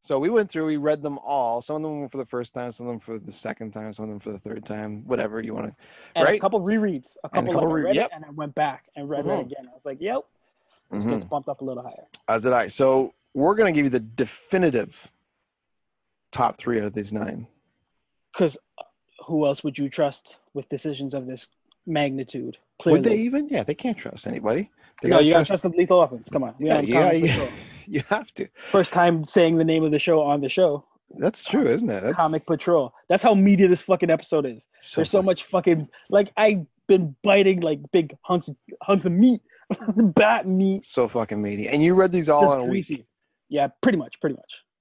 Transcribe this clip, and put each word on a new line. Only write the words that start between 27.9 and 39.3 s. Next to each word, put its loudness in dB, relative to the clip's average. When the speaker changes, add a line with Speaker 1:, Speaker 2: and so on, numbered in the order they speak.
Speaker 1:
have -4
to. -8
Speaker 2:
First 2
time 2
saying 4
the 2
name 2
of 0
the 0
show 2
on 0
the -4
show. 0
Speaker 1:
That's -2
true, 0
isn't 0
it? -4
That's -2
Speaker 2:
Comic 0
Patrol. 0
That's 2
how 6
media 6
this 4
fucking 0
episode 0
is. -10
Speaker 1:
so -6
Speaker 2:
There's -2
so 2
Speaker 1:
fuck- 0
Speaker 2:
much 0
fucking, 0
like, 2
I've 2
been 4
biting, 4
like, -2
big 2
hunks, -2
hunks 0
of 0
meat, 6